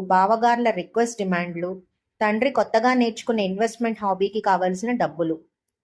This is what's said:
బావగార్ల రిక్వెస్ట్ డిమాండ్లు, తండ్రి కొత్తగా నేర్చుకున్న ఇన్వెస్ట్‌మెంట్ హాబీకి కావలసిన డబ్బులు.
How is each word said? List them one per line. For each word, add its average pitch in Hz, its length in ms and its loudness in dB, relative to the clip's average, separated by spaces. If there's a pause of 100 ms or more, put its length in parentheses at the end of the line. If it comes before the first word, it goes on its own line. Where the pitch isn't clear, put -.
బావగార్ల 220 680 2
రిక్వెస్ట్ 220 520 -2
డిమాండ్లు, 175 500 -4 (500)
తండ్రి 220 300 2
కొత్తగా 226 420 2
నేర్చుకున్న 233 460 0
ఇన్వెస్ట్‌మెంట్ 220 600 -2
హాబీకి 196 420 -2
కావలసిన 185 500 0
డబ్బులు. 165 440 -2 (480)